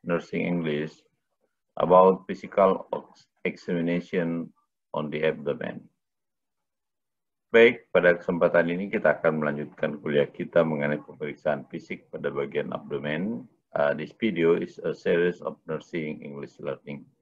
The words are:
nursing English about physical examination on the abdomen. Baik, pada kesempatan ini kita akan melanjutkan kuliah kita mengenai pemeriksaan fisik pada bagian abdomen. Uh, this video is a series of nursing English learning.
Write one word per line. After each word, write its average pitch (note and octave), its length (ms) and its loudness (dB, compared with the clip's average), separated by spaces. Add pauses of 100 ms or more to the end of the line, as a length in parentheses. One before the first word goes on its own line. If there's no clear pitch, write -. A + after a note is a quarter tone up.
nursing E2+ 400 -4
English D#2 560 -4 (720)
about F#2 560 6
physical F#2+ 560 0 (560)
examination E2+ 1040 -4 (480)
on D2+ 160 -6
the D#2 160 -2
abdomen. D2 560 -4 (1700)
Baik, A#2 400 6
pada F2 240 6
kesempatan E2+ 560 2
ini F2+ 160 -4
kita G2 320 0
akan D#2 240 0
melanjutkan D2 560 -4
kuliah D2 320 0
kita E2+ 320 0
mengenai D2 400 -2
pemeriksaan D2 640 -8
fisik - 480 -14
pada C#2+ 160 -6
bagian C#2+ 400 -6
abdomen. D#2+ 800 -6 (240)
Uh, D2 240 0
this D#2 160 -10
video E2+ 400 2
is - 320 -4
a D#2+ 80 -4
series F2 480 0
of D#2+ 240 -8
nursing D2+ 560 -8
English C#2+ 400 -14
learning. C#2+ 400 -10 (200)